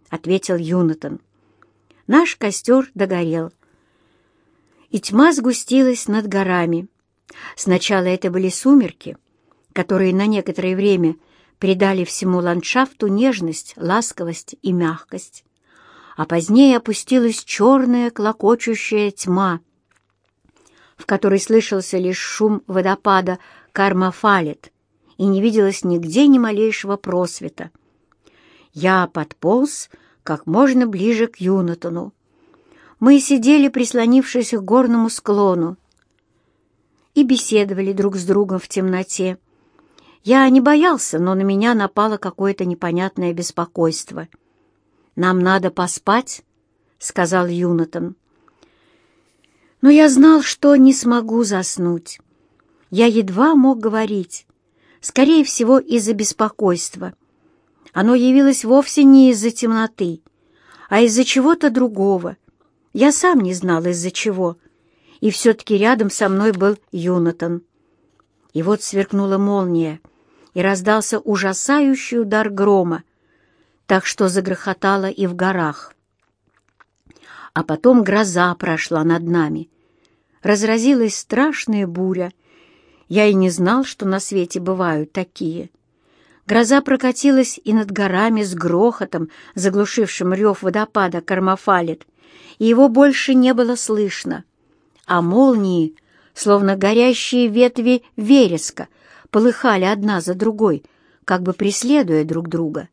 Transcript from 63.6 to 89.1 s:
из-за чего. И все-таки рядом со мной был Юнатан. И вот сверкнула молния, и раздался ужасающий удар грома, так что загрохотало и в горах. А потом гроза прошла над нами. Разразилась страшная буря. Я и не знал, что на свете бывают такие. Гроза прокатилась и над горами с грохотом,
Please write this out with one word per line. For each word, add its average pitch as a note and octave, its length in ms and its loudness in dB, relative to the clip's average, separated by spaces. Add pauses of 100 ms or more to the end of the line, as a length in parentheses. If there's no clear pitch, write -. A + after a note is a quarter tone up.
из-за F3+ 260 -4
чего. F#3 460 -4 (640)
И A3 100 0
все-таки A3 460 0
рядом G#3+ 320 0
со G3 220 -2
мной G3+ 220 0
был G3 260 -2 (120)
Юнатан. E3+ 720 -4 (920)
И D#3 80 -4
вот G#3 180 -2
сверкнула G3 560 -2
молния, F3+ 640 -2 (540)
и F3+ 80 -4
раздался G3+ 560 -2
ужасающий A#3 1000 -2
удар G#3+ 280 -2
грома, F#3+ 540 0 (840)
так F#3+ 220 0
что - 220 -2
загрохотало F#3+ 840 -4
и G3 160 -4
в F3 80 -6
горах. F3+ 600 -4 (1600)
А D#3+ 100 -4
потом A#3+ 400 2
гроза F#3 520 0
прошла E3 500 -4
над E3+ 200 0
нами. E3 440 -4 (760)
Разразилась A3 720 0
страшная A3+ 720 -2
буря. F3+ 440 -4 (800)
Я G#3+ 180 2
и G#3 80 4
не F#3 140 2
знал, F#3 360 0
что - 220 -10
на F#3+ 140 -2
свете F#3 400 -6
бывают F3 520 -4
такие. F3 580 -10 (760)
Гроза A#3 360 2
прокатилась C4 800 0
и A3 80 -2
над G#3+ 180 0
горами G3+ 520 -2
с F#3 120 -6
грохотом, F3 760 -2 (240)